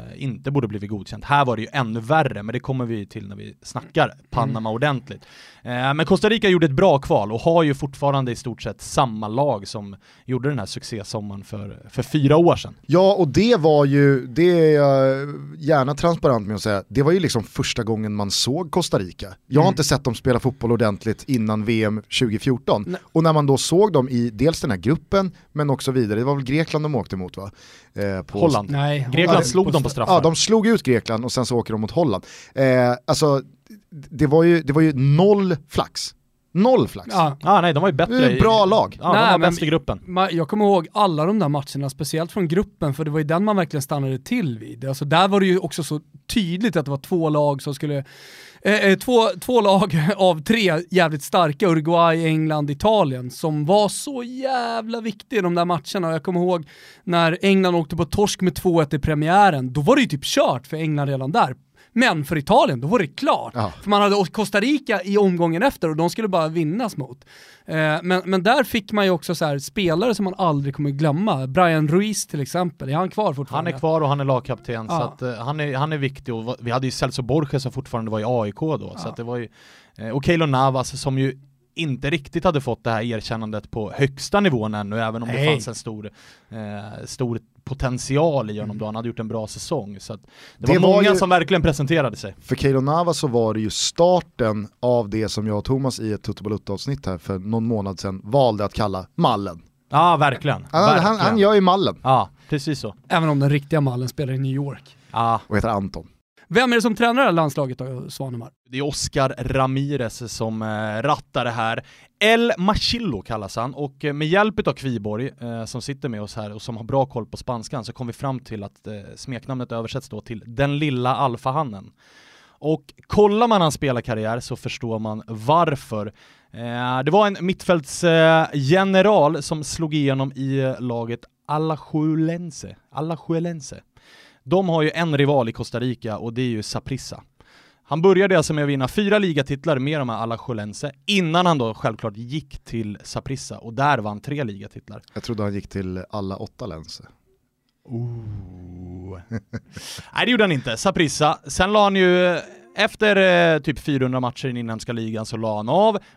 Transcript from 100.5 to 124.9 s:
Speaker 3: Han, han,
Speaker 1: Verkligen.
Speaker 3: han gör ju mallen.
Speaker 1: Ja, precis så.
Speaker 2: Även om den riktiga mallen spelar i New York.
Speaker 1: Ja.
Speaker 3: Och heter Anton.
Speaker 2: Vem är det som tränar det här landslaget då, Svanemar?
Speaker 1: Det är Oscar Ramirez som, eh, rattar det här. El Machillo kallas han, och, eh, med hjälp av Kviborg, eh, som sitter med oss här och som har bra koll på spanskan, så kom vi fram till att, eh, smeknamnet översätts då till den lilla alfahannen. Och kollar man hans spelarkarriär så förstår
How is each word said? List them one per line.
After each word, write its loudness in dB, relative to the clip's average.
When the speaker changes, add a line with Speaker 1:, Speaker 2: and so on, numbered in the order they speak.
Speaker 3:
Han, 2
han, 6
Speaker 1:
Verkligen. 2
Speaker 3:
han 2
gör 6
ju 6
mallen. 2
Speaker 1:
Ja, 2
precis -4
så. -12
Speaker 2:
Även 2
om 2
den 4
riktiga 0
mallen -2
spelar -6
i -4
New -4
York. -8
Speaker 1:
Ja. 0
Speaker 3:
Och 0
heter 0
Anton. -4
Speaker 2:
Vem 2
är 4
det 2
som 0
tränar 2
det -
här 2
landslaget -2
då, -10
Svanemar? -12
Speaker 1:
Det -8
är -4
Oscar -2
Ramirez -2
som, -6
eh, -6
rattar -2
det -4
här. -4
El 4
Machillo -2
kallas -8
han, -4
och, -8
eh, -2
med -4
hjälp 2
av 0
Kviborg, -6
eh, -10
som -12
sitter -10
med -8
oss -12
här -10
och -16
som -10
har -12
bra 0
koll -8
på -14
spanskan, -8
så -14
kom -10
vi -8
fram -6
till -12
att, -18
eh, -12
smeknamnet -10
översätts -8
då -12
till -14
den -2
lilla -2
alfahannen. -4
Och -4
kollar 4
man 4
hans 2
spelarkarriär -2
så -10
förstår -8